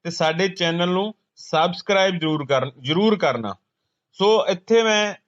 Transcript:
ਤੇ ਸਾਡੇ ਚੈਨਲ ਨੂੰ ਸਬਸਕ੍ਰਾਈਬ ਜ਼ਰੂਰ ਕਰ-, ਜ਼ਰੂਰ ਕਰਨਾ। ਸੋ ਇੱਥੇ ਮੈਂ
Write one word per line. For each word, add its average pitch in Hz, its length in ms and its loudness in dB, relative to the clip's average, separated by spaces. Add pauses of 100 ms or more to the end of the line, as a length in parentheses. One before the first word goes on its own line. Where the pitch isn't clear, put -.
ਤੇ 170 80 -10
ਸਾਡੇ 165 380 -2
ਚੈਨਲ 175 400 -2
ਨੂੰ 196 260 -4 (220)
ਸਬਸਕ੍ਰਾਈਬ 180 840 0
ਜ਼ਰੂਰ 156 280 -2
ਕਰ-, 127 240 0 (100)
ਜ਼ਰੂਰ 180 360 2
ਕਰਨਾ। 117 380 -2 (580)
ਸੋ 208 340 2
ਇੱਥੇ 220 360 2
ਮੈਂ 208 320 0 (140)